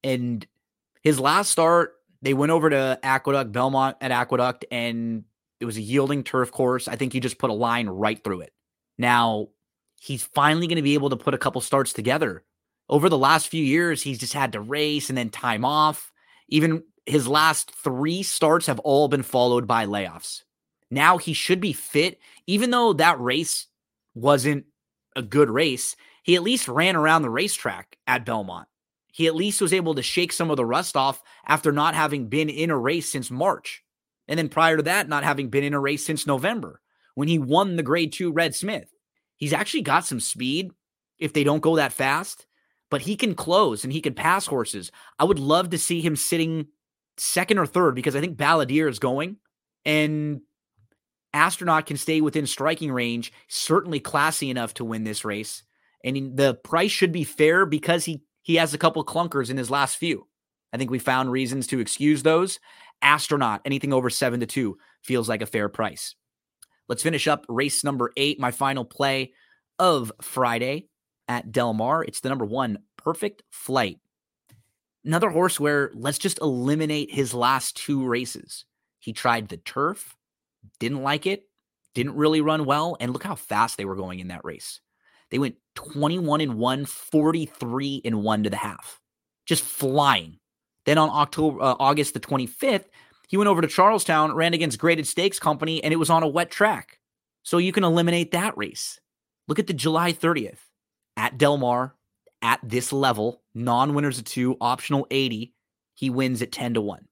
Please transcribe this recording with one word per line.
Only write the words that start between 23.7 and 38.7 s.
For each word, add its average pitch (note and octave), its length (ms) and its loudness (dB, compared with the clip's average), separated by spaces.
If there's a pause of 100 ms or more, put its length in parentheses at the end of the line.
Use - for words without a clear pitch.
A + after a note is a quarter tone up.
wasn't C#3 500 2 (520)
a B2+ 60 -6
good A#2 280 4
race, C3 460 -2 (260)
he F3 140 4
at F3 60 0
least A#3 260 0
ran E3 260 2
around D#3+ 280 4
the B2 80 -2
racetrack A#2 760 -4
at B2+ 180 0
Belmont. F#2+ 440 -8 (440)
He E3 140 0
at D#3+ 80 2
least G3 260 -2
was F3+ 120 2
able E3+ 220 0
to C3 80 -4
shake F3 300 -2
some E3 180 -2
of D3 60 2
the B2+ 80 0
rust C#3+ 320 -2
off C3+ 260 0 (240)
after D3+ 260 2
not D3+ 220 2
having D3 340 -2
been D3+ 200 0
in D3+ 220 -2
a D3 80 0
race D#3+ 320 -2
since B2 200 -8
March. D3+ 520 -2 (460)
And D#3 100 -2
then D#3 100 -2
prior E3 280 4
to D#3 80 0
that, F3+ 240 0
not C#3+ 160 -2
having C#3 260 -2
been C#3 140 0
in C#3+ 100 -2
a C#3+ 60 0
race C#3+ 260 -2
since D3+ 200 -4
November D3 540 -2 (340)
when C#3+ 140 -2
he E3 100 2
won E3+ 380 2
the E3 60 -2
grade D#3 300 0
two F3+ 200 -4
Red D#3+ 220 0
Smith. F#3+ 340 -6 (480)